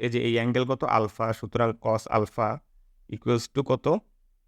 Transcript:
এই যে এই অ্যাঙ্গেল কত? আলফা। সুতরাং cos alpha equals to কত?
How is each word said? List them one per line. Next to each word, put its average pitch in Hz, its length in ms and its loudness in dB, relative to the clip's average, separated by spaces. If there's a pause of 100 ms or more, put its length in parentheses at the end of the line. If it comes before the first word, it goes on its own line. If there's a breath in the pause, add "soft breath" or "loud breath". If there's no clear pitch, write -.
এই 120 60 -2
যে 120 80 0 (100)
এই 117 60 2
অ্যাঙ্গেল 120 360 2
কত? 131 140 -2
আলফা। 110 480 0
সুতরাং 117 360 -2 (160)
cos 110 180 0 (140)
alpha 110 320 0 (680)
equals 117 300 0 (100)
to 139 60 0 (100)
কত? 131 160 0 (600)